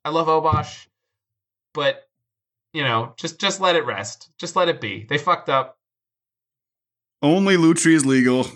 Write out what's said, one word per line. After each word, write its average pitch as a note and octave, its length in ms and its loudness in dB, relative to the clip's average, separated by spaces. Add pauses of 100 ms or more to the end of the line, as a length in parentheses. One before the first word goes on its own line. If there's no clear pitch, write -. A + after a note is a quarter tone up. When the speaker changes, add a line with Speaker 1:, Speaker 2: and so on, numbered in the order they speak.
Speaker 1:
I D3+ 40 -6
love D#3+ 180 -2
Obosh. D#3 580 -2 (880)
But, C#3 300 -2 (680)
you D3+ 120 -6
know, A#2+ 340 -2
just, E3 240 -10
just F#3+ 180 -4
let F3+ 160 2
it D3 100 0
rest. G#2 440 -10 (100)
Just E3+ 160 -8
let F3+ 140 2
it C#3 100 -2
be. G#2 300 -10
They C#3+ 80 -2
fucked E3+ 320 -2
up. C3+ 280 -2 (1400)
Speaker 2:
Only F#3 360 4
Lutri E3 360 4
is D3 120 2
legal. B2+ 400 2 (100)